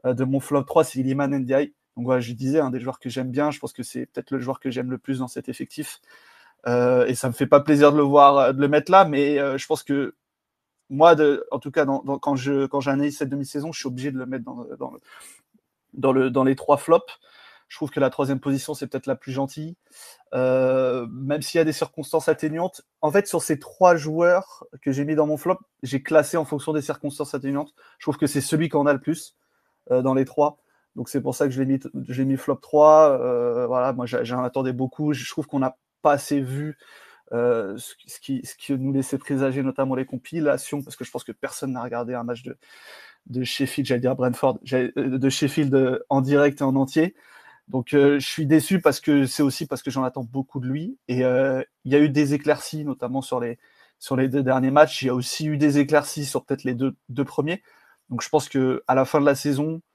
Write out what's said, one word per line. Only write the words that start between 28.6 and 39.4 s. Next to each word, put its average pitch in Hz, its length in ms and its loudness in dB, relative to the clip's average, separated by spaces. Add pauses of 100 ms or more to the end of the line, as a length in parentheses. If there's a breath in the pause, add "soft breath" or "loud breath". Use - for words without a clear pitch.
qu'on 143 160 0
a 147 80 4
le 135 60 0
plus, - 360 -6 (560)
euh, 127 100 2
dans 131 120 0
les 135 120 2
trois. 147 340 -2 (360)
Donc, 123 140 -8
c'est 135 120 -2
pour 120 120 -4
ça 147 140 0
que 135 40 -2
je 131 120 -4
l'ai - 20 0
mis, 135 140 0 (280)
je 127 140 -6
l'ai 131 40 0
mis 135 120 0
flop 135 200 -2
trois. 151 600 6
Euh, 120 460 -2
voilà, 127 280 0
moi, 123 120 -6
j'a-, 120 180 -4
j'en 123 200 -4
attendais 131 300 -4
beaucoup. 131 400 -4
Je 120 140 -8
trouve - 200 -8
qu'on 139 120 -4
n'a 131 180 -2 (260)
pas 151 80 6
assez 143 300 0
vu, 139 360 -8 (540 soft breath)
euh, 117 460 0
ce, - 160 -16 (120)
ce - 140 -20
qui, 135 240 -6
ce - 120 -16
qui - 180 -6
nous 135 200 -4
laissait 135 240 -2
présager, 135 460 -4